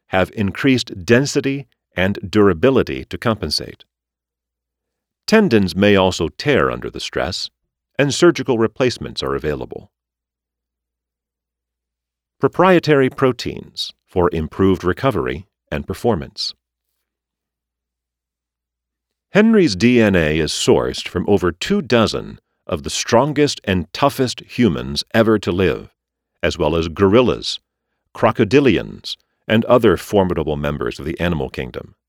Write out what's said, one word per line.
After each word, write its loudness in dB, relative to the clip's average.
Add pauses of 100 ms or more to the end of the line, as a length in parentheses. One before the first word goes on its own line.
have 0
increased -2
density 0 (300)
and -2 (100)
durability 0
to -14
compensate. -6 (1400)
Tendons 4
may 4
also 2
tear 0
under -8
the -12
stress, -8 (480)
and 0
surgical 2
replacements -2
are -4
available. -8 (2500)
Proprietary 2
proteins -4 (140)
for 0
improved 0
recovery -4 (240)
and -8
performance. -6 (2750)
Henry's 4
D 4
N 4
A 2
is 0
sourced 0
from -6
over 2
two -4
dozen -2 (280)
of -8
the -10
strongest 0
and -2
toughest -2
humans -2
ever 2
to -4
live, -2 (540)
as 0
well 0
as -2
gorillas, 0 (540)
crocodilians, 0 (300)
and 2
other 4
formidable -2
members -6
of -10
the -8
animal -2
kingdom. -12 (140)